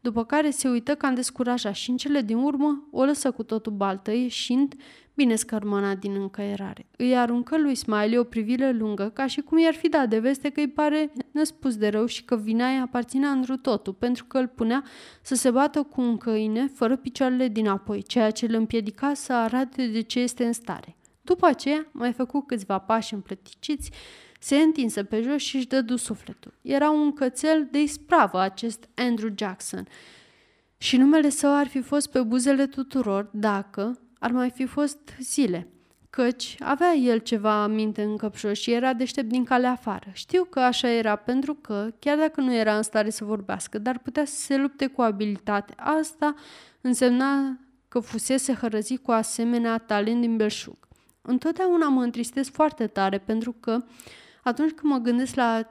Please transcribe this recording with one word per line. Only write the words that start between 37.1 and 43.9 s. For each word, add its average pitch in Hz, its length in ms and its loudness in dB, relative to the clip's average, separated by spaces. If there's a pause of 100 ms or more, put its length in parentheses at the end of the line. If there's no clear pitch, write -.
ceva 214 500 0
minte 214 340 -2
în 208 160 -2
căpșor 208 360 -4
și - 180 -4
era 247 220 2
deștept 240 360 -4
din 254 140 0
calea 247 280 2
afară. 196 420 -6
Știu - 300 0
că 349 160 -4
așa 247 300 2
era 220 260 2
pentru 269 380 -2
că, 220 460 -6
chiar 294 180 0
dacă 311 240 0
nu 254 120 2
era 214 240 2
în 220 60 0
stare 214 260 0
să 220 160 -8
vorbească, 202 520 -6
dar 247 220 -4